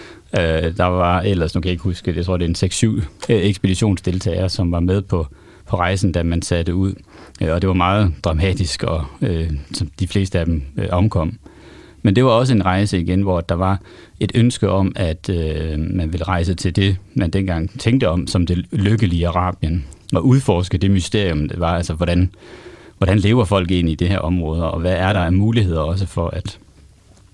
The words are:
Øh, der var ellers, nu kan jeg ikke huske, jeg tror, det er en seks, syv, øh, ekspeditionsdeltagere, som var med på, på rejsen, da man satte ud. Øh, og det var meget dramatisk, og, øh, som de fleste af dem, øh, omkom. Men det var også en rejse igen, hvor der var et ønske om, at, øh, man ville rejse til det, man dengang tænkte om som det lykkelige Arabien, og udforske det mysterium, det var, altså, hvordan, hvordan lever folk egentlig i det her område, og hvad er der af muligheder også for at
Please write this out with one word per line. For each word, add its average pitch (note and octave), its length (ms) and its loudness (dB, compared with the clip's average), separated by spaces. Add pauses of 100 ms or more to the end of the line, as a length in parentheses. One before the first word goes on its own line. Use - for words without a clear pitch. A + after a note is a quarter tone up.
(680)
Øh, E2+ 100 -4
der F#2 80 2
var F2+ 360 2
ellers, F2+ 340 0
nu F#2+ 60 0
kan D#2+ 80 -4
jeg F2+ 40 0
ikke F2 120 -6
huske, F2+ 320 -4
jeg E2+ 100 -2
tror, F2+ 100 0
det F2 80 0
er E2+ 40 -2
en E2+ 60 0
seks, - 220 -2
syv, A2 200 0 (320)
øh, A#2 140 4
ekspeditionsdeltagere, F#2 1080 0
som F2 240 -2
var E2+ 80 0
med F#2 220 0
på, E2+ 240 -2 (420)
på - 80 -2
rejsen, F2+ 360 0
da E2+ 100 0
man E2+ 200 0
satte E2+ 320 -2
ud. F#2+ 180 0 (480)
Øh, D#2+ 120 0
og E2+ 100 0
det F#2+ 60 0
var F#2 60 2
meget F#2 380 2 (120)
dramatisk, F2 580 0
og, D#2+ 220 -2 (160)
øh, E2 300 -2 (240)
som - 160 -6 (100)
de F#2 80 -2
fleste G2 300 0
af E2+ 80 0
dem, E2 160 -2 (140)
øh, G2+ 140 -4
omkom. F2+ 480 0 (640)
Men G2 140 4
det B2 80 6
var C3 60 6
også B2 220 4
en G2+ 120 2
rejse F#2+ 360 2
igen, F#2 220 0
hvor F#2 180 0
der E2+ 140 -2
var F#2+ 260 0 (400)
et G#2 140 -2
ønske A#2 360 2
om, F#2+ 260 2
at, D#2+ 320 -2
øh, D#2+ 500 -2
man D#2+ 340 -2
ville E2+ 120 -4
rejse F2+ 300 0
til E2+ 220 -2
det, G2 200 2 (180)
man F#2 160 0
dengang F2 500 -2
tænkte A#2+ 280 2
om D#2+ 180 0
som F2+ 200 0
det F2 260 0
lykkelige G2 560 2
Arabien, F2 560 -2 (300)
og F2+ 120 2
udforske G2+ 520 2
det G2 120 2
mysterium, F2+ 580 0
det E2+ 120 -6
var, E2+ 160 0
altså, E2+ 180 -4
hvordan, F2 360 2 (680)
hvordan F#2+ 200 4
lever G#2+ 260 4
folk F#2 260 0
egentlig F2 220 2
i D2+ 40 -2
det F2 120 0
her F#2+ 100 2
område, E2 520 -2
og E2 100 -6
hvad F2 160 0
er F#2+ 160 0
der G2 80 0
af F2 120 0
muligheder G2 480 2
også F2+ 260 -2
for F2 220 -4
at - 300 -8 (760)